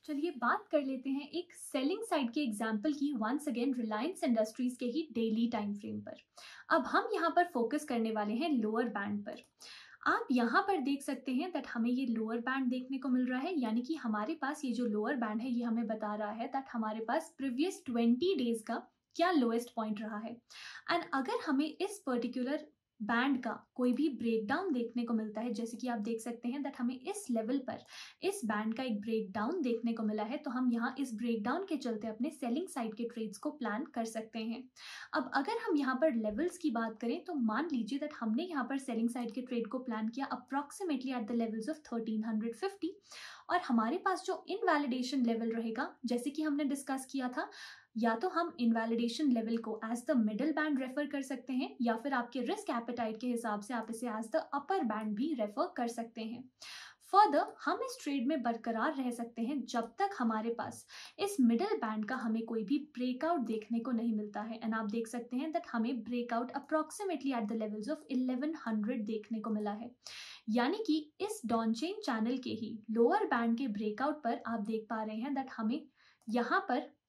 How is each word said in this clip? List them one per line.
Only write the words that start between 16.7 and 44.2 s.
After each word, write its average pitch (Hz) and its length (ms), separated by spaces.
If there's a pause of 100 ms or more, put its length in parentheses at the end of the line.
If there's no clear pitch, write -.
हमारे 220 360
पास 320 300
प्रीवियस 277 480
ट्वेंटी 247 480
डेज 233 320
का 233 160 (340)
क्या 339 140
लोएस्ट 233 460
पॉइंट 214 240
रहा 214 180
है। 220 180 (560)
And 339 220
अगर 269 320
हमें 285 200
इस - 400
पर्टिकुलर 247 640 (320)
बैंड 247 420
का 226 80 (240)
कोई 247 180
भी 285 160
ब्रेकडाउन 233 640
देखने 240 320
को 233 100
मिलता 220 260
है, 240 120
जैसे 226 240
कि 247 120
आप 233 100
देख 226 220
सकते 233 280
हैं 277 140
that 277 160
हमें 247 220
इस 403 300
लेवल 226 280
पर - 200 (440)
इस - 220
बैंड 214 300
का 269 80
एक 220 180
ब्रेकडाउन 220 600
देखने 233 300
को 220 100
मिला 214 200
है, 226 140
तो 302 140
हम 254 220
यहाँ 240 260
इस 254 160
ब्रेकडाउन 233 540
के 320 80
चलते 220 320
अपने 240 220
सेलिंग 285 380
साइड 226 260
के 233 100
ट्रेड्स 220 340
को 302 120
प्लान 233 340
कर 233 200
सकते 226 340
हैं। 226 240 (520)
अब 277 200
अगर 403 320
हम 349 100
यहाँ 262 240
पर 311 140
लेवल्स 226 440
की 302 120
बात 226 300
करें 269 240
तो 359 100
मान 247 380
लीजिए 240 260
that 302 220
हमने 226 240
यहाँ 311 200
पर 269 140
सेलिंग 233 320
साइड 240 240
के 254 80
ट्रेड 233 240
को 262 120
प्लान 220 300
किया 269 220
approximately 277 880
at 226 120
the 233 120
levels 220 280
of - 160
thirteen 220 400
hundred 226 380
fifty 392 300 (560)
और 359 100
हमारे 240 440
पास 381 220